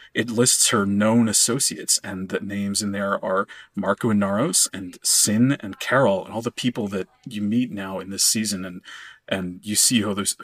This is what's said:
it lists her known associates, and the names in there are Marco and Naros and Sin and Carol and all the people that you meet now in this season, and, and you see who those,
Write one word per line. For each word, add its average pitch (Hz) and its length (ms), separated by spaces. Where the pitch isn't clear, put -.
it 120 160
lists 120 420
her 101 140
known 107 440
associates, - 760
and 95 240
the 92 140
names 101 400
in 101 100
there 98 320
are 98 240
Marco 101 360
and 104 120
Naros 107 520
and 92 280
Sin 120 600
and 95 180
Carol 107 460
and 98 80
all 110 80
the 117 100
people 120 380
that 95 180
you 104 160
meet 113 300
now 95 280
in 90 100
this 98 160
season, 101 400
and, 90 160
and 90 340
you 104 140
see 120 240
who 101 120
those, 98 300